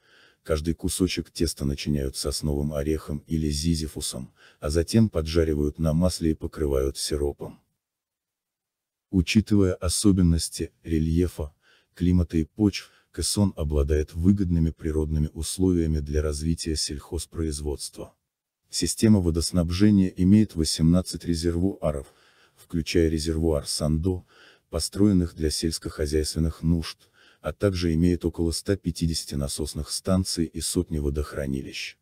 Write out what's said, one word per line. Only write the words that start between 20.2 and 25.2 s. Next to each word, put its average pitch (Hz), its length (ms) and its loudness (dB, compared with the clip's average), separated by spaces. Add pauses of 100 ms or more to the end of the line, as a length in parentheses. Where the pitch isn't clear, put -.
восемнадцать 82 680 0
резервуаров, 85 880 -2 (420)
включая 82 540 0
резервуар 80 580 0
Сандо, 80 600 -2 (420)
построенных 90 640 2